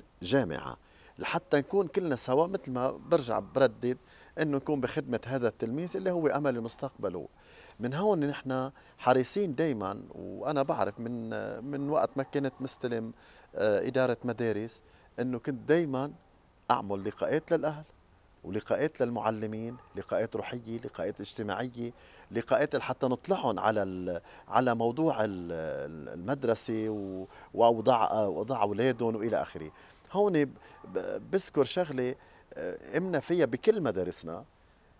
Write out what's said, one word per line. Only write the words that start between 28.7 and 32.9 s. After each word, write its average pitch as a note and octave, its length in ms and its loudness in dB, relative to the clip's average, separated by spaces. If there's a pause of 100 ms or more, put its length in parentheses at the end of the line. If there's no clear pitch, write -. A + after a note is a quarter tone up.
وإلى G2+ 260 0
آخره. D2+ 300 -10 (400)
هون F3+ 340 4
ب-، B2+ 80 -4 (400)
ب-، F#2+ 380 -6
بذكر F#3 320 2
شغلة، C3 520 0 (380)
آه، E2+ 420 -6